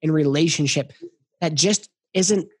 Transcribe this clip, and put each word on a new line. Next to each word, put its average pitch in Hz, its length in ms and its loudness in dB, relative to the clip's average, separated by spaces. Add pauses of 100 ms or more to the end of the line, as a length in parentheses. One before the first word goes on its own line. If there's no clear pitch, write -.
and 156 120 0
relationship 147 800 0 (480)
that 160 120 -2
just 185 360 0 (240)
isn't 190 340 0 (140)